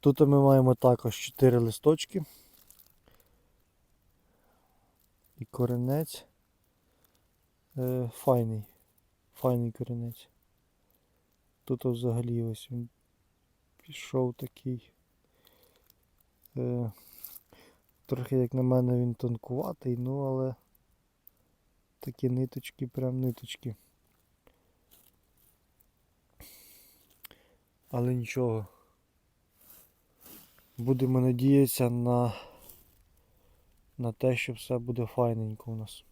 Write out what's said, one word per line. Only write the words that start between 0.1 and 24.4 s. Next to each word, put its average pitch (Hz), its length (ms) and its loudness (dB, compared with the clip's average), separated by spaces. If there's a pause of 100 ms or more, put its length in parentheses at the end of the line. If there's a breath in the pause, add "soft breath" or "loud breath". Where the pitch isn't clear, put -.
ми 143 220 8
маємо 135 340 8
також 123 400 2
чотири 123 440 4
листочки. 151 640 0 (3250 soft breath)
І 117 80 -12
коренець, 123 800 -4 (1500)
е, 127 360 -4
файний. 113 500 0 (720)
Файний 120 360 -2
коренець. 117 580 -10 (1300)
Тут - 220 -4
взагалі 120 580 -2
ось 113 280 -8
він 120 180 -8 (880)
пішов 127 560 -4
такий. - 580 -10 (1700 soft breath)
Е, 123 340 -4 (1120 loud breath)
трохи, 127 320 -4
як 123 160 0
на 127 80 0
мене, 127 360 2
він 123 160 0
тонкуватий, 123 840 -6
ну, 131 220 -6
але 131 360 -4 (1400)
такі 127 300 -6
ниточки, 127 580 -6
прям 127 340 -6
ниточки. 120 540 -8 (4000 soft breath)